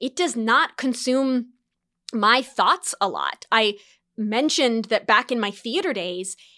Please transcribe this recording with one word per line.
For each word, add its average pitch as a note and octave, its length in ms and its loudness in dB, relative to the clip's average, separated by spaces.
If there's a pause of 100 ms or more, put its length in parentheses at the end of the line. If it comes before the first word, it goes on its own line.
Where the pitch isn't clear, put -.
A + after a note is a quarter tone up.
It B3+ 160 -6
does E4+ 180 -2
not A#3 420 2
consume B3+ 760 0 (600)
my A3+ 300 4
thoughts C4+ 580 -2
a - 80 0
lot. C#2+ 440 -6
I G#3+ 240 2 (400)
mentioned A3+ 680 0
that G#3 200 0
back B3 240 4
in B3 80 0
my G3+ 140 -2
theater D4+ 400 -4
days, F3+ 440 -6 (220)